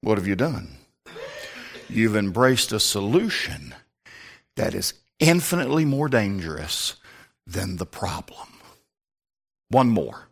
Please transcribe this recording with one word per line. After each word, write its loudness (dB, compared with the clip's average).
What 4
have -2
you 2
done? -4
You've 4
embraced 2
a -2
solution 0
that -2
is -4
infinitely 2
more 0
dangerous -2
than -4
the -4
problem. -10
One 6
more. 0